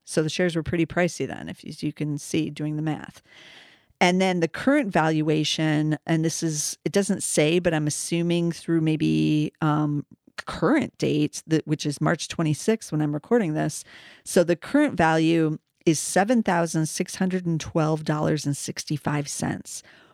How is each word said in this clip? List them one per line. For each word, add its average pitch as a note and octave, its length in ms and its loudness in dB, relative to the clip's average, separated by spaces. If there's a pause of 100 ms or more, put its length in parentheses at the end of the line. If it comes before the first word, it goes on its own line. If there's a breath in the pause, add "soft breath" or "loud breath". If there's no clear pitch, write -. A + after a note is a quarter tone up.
So - 180 0
the D#3 60 -2
shares F3 260 0
were D#3+ 80 0
pretty E3 240 0
pricey E3+ 400 -2
then, - 220 -10
if, - 160 -14
as - 180 -12
you D3+ 100 -4
can D3 240 -4
see, D#3 320 -4
doing D3+ 280 -6
the D3+ 60 -4
math. - 400 -8 (800 loud breath)
And F3+ 200 4
then F#3 180 2
the E3 80 4
current C4 460 0
valuation, D#3 1120 2
and D#3+ 180 2
this E3 200 -2
is, D#3 400 -4
it E3 80 -2
doesn't G3 320 0
say, E3 340 2
but E3+ 160 0
I'm D3+ 140 0
assuming E3+ 640 0
through E3 300 0
maybe, D#3 720 2 (100)
um, D3+ 420 0 (400)
current A#3+ 540 0
date, D3 500 0
that, D#3+ 180 0
which D3+ 200 -4
is C#3+ 140 -4
March D#3+ 280 0
twenty-sixth E3 640 -2
when D#3 100 0
I'm D3 120 -2
recording F3 400 0
this. D3+ 280 -4 (400 loud breath)
So F3 220 2
the E3+ 100 2
current C#4+ 400 2
value D#3+ 640 4 (280)
is D#3+ 120 4
seven G#3+ 440 2
thousand E3+ 440 0
six - 280 -6
hundred F#3 320 -2
and D#3+ 140 0
twelve D#3 440 0
dollars D#3 400 0
and C#3+ 120 0
sixty-five - 720 -4
cents, - 540 -6 (320 soft breath)